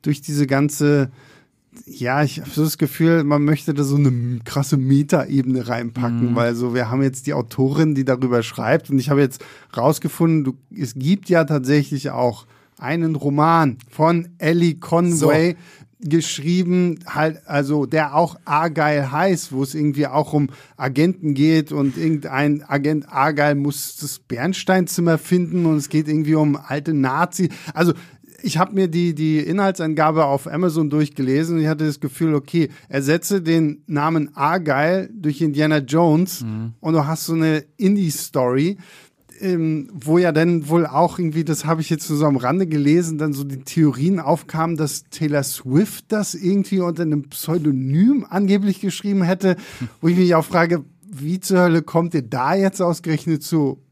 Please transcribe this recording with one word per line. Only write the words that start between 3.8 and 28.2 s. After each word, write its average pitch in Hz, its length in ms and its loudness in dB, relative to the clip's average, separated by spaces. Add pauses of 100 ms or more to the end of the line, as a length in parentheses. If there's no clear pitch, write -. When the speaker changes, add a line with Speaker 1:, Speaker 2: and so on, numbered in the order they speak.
Speaker 1:
so 139 120 0
eine 123 480 2
krasse 143 320 -2
Metaebene 135 960 2
reinpacken, 120 640 -2
Speaker 2:
Mhm. 120 40 2
Speaker 1:
weil 117 200 2
so, 120 200 -2
wir 120 160 0
haben 131 100 0
jetzt 135 240 -2
die 143 80 -2
Autorin, 139 640 0
die 135 100 0
darüber 123 380 0
schreibt 117 460 -2
und 139 100 2
ich 123 100 -2
habe 143 120 4
jetzt 131 220 -2 (320)
rausgefunden, 156 680 2
du, 131 140 -4 (200)
es 131 180 -6
gibt 147 340 -2
ja 165 160 4
tatsächlich 139 680 0
auch 120 340 -2 (320)
einen 160 380 -2
Roman 147 640 2 (120)
von 170 380 0 (100)
Ellie 165 380 2
Conway, 165 760 2
Speaker 3:
So. 165 40 -8 (460)
Speaker 1:
geschrieben, 170 1040 0
halt, 156 380 -2
also 143 400 0
der 147 300 -2
auch 165 300 0
Argyle 151 640 0
heißt, 170 400 0
wo 135 120 -2
es 135 120 -6
irgendwie 147 320 0
auch 143 260 -2
um 147 160 2 (280)
Agenten 147 560 0
geht 156 400 2
und 139 240 -2
irgendein 147 680 -2
Agent 143 480 -2
Argyle 147 440 2
muss 143 420 -4
das - 220 -10
Bernsteinzimmer 170 1000 0
finden 175 480 0
und 156 120 2
es 139 120 -4
geht 151 180 0
irgendwie 156 280 0
um 151 200 2
alte 147 380 -6
Nazi. 151 560 0 (240)
Also 165 180 2 (500)